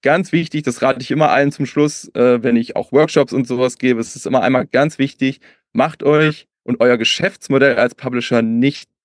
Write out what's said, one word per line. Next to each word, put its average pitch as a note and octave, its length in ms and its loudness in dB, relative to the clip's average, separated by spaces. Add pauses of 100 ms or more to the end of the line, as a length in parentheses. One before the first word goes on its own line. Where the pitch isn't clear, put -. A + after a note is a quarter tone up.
ganz D#3+ 300 0
wichtig, D#3 320 -2
das - 180 -4
rate C3 200 0
ich C3 100 -8
immer D#3 180 2
allen C#3 220 2
zum C#3+ 140 -6
Schluss, - 500 -4
äh, A#2+ 280 2
wenn A#2+ 120 0
ich A#2 200 -2
auch - 160 -6
Workshops C#3+ 420 2
und B2+ 140 -2
sowas B2 300 -2
gebe, B2 220 0
es A2+ 160 -8
ist - 100 -14
immer B2+ 160 2
einmal B2+ 240 0
ganz D3 320 -2
wichtig, C3+ 420 -4 (320)
macht D3 320 -2
euch D3+ 440 0 (160)
und A#2+ 180 -4
euer B2 160 4
Geschäftsmodell C3+ 800 0
als B2 200 0
Publisher B2 460 -2
nicht A#2 480 -2 (160)